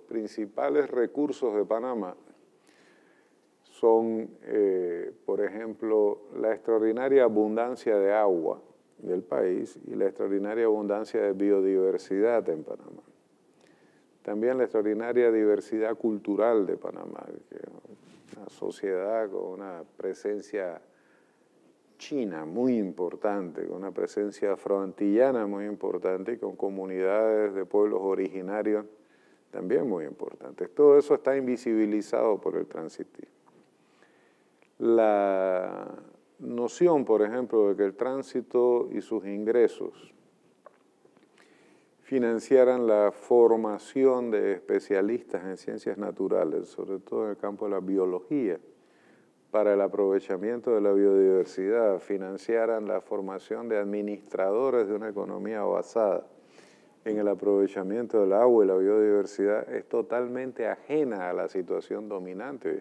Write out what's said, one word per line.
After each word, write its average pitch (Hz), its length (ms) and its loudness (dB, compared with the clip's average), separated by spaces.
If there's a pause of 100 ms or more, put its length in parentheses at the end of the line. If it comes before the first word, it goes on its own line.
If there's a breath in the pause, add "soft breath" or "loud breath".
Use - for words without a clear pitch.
principales 127 840 -4
recursos 123 640 -2
de 104 120 2
Panamá 113 500 -4 (1600 soft breath)
son, 113 500 4 (140)
eh, 92 680 0 (140)
por 101 160 -2
ejemplo, 107 800 0 (180)
la 110 140 0
extraordinaria 117 680 2
abundancia 110 760 0
de 98 140 4
agua 98 500 2 (360)
del 90 240 -4
país 101 640 -4
y - 100 -10
la 98 100 0
extraordinaria 101 600 -2
abundancia 107 560 0
de 101 120 2
biodiversidad 98 1160 2
en 78 140 -4
Panamá. - 400 -14 (1200 soft breath)
También 113 340 -2
la 127 60 2
extraordinaria 113 680 2
diversidad 110 640 0
cultural 104 720 0
de 87 100 -2
Panamá, 87 480 -12 (260)
que 50 60 -16
es - 800 -20
una 101 120 -18
sociedad 98 800 -4
con 95 140 -8
una 92 400 -12 (120)
presencia 95 840 -6 (1200 soft breath)
china 95 460 -6
muy 120 320 0
importante, 90 880 -4
con 87 100 -8
una 95 140 -10
presencia 101 640 -4
afroantillana 101 920 0
muy 101 200 -6
importante 95 680 -4
y 113 40 -8
con 98 180 -8
comunidades 98 1000 0
de 95 120 -4
pueblos 104 360 2
originarios 98 840 -2 (640 soft breath)
también 98 360 -2
muy 87 180 -4
importantes. - 680 -12
Todo 147 240 8
eso 147 160 4
está 135 240 0
invisibilizado 113 1040 0
por 85 160 -2
el 85 80 -4
tránsito. - 560 -12 (1600 soft breath)
La 98 1080 2 (500)
noción, 123 680 0
por 107 200 4
ejemplo, 110 460 2
de 98 60 0
que 101 80 0
el 98 120 0
tránsito 123 960 0
y 107 100 -6
sus 95 240 -6
ingresos 107 880 0 (1900 soft breath)
financiaran 123 800 4
la 104 260 4
formación 120 1160 4
de 101 240 0
especialistas 101 920 -2
en 92 120 -8
ciencias 107 400 -8
naturales, 90 680 -2
sobre 95 320 -8
todo 113 260 -4
en 104 60 -4
el 101 60 -10
campo 101 280 -8
de 101 60 -4
la 95 80 -2
biología, 92 800 0 (920 soft breath)
para 104 240 4
el 101 80 4
aprovechamiento 101 960 0
de 104 60 2
la 101 120 4
biodiversidad, 98 1080 4
financiaran 107 880 -4
la 98 140 -4
formación 101 680 -8
de 107 80 0
administradores 104 1080 -2
de 104 60 -2
una 107 160 -6
economía 98 540 -6
basada 92 640 0 (760 soft breath)
en 107 140 -2
el 104 120 0
aprovechamiento 98 920 0
del 95 120 4
agua 113 300 6
y 95 40 4
la 95 100 4
biodiversidad, 104 960 2
es 117 160 -8
totalmente 123 760 -4
ajena 104 640 -4
a - 20 -4
la 92 140 -4
situación 92 640 -6
dominante 98 600 -10
hoy 98 120 -4